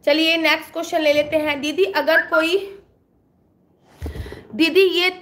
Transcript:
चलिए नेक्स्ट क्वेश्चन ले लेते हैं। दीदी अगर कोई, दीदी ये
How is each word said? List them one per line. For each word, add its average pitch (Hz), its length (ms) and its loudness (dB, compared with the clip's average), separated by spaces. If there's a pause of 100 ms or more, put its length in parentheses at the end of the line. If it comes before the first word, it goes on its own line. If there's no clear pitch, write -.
चलिए 320 320 2
नेक्स्ट 320 360 0
क्वेश्चन 330 280 -4
ले 294 120 2
लेते 302 240 0
हैं। 294 240 -2
दीदी 302 220 -2
अगर 320 380 2
कोई, 330 600 -2 (1700)
दीदी 330 260 2
ये 349 280 2 (120)